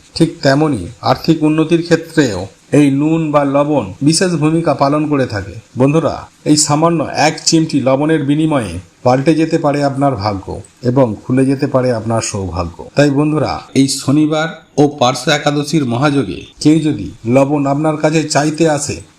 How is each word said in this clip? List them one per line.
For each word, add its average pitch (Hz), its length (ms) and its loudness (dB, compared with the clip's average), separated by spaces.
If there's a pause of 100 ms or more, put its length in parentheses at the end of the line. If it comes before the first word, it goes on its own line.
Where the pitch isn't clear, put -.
(140)
ঠিক 160 140 2 (140)
তেমনি 139 400 2 (180)
আর্থিক 135 420 0
উন্নতির 156 400 2
ক্ষেত্রেও 151 580 0 (320)
এই 147 180 6
নুন 151 300 0 (100)
বা 147 140 2
লবণ 143 400 0 (180)
বিশেষ 165 340 2
ভূমিকা 160 380 0
পালন 143 340 0
করে 139 180 0
থাকে। 98 280 -8 (240)
বন্ধুরা, 139 360 2 (300)
এই 151 120 2
সামান্য 156 440 0 (160)
এক 151 180 2 (100)
চিমটি 160 360 0
লবণের 143 440 0
বিনিময়ে 143 480 0 (300)
পাল্টে 135 320 2
যেতে 160 240 0
পারে 147 260 0
আপনার 135 320 0
ভাগ্য 101 300 -4 (360)
এবং 127 240 2 (140)
খুলে 131 260 0
যেতে 135 200 0
পারে 127 260 0
আপনার 113 300 -2
সৌভাগ্য। 90 540 -6 (180)
তাই 147 160 4
বন্ধুরা, 143 420 0 (220)
এই 135 140 4
শনিবার 151 600 0 (280)
ও 151 60 4 (160)
পার্শ্ব 127 320 0
একাদশীর 147 560 0
মহাযোগে 127 540 -2 (200)
কেউ 151 180 4
যদি 139 280 -2 (200)
লবণ 139 400 2
আপনার 151 300 0
কাছে 156 320 0
চাইতে 151 420 0
আসে, 147 260 -4 (220)